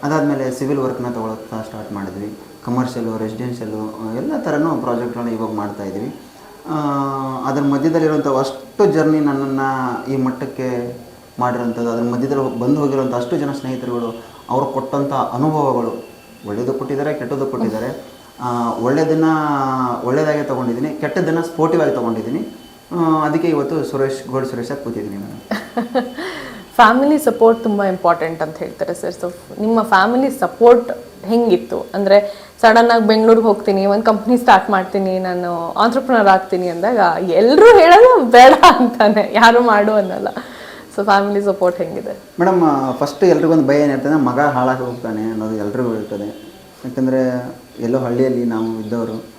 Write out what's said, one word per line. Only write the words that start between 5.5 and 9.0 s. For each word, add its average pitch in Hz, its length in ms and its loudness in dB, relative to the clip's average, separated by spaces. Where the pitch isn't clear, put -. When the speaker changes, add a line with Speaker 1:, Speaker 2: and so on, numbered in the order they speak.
Speaker 1:
ಮಾಡ್ತಾ 104 320 -8
ಇದೀವಿ. 98 320 -8
ಆ, 156 80 -4
ಅದ್ರ 139 120 -2
ಮಧ್ಯದಲ್ಲಿರುವಂಥ 147 680 0
ಅಷ್ಟು 135 580 -2
ಜರ್ನಿ 156 340 2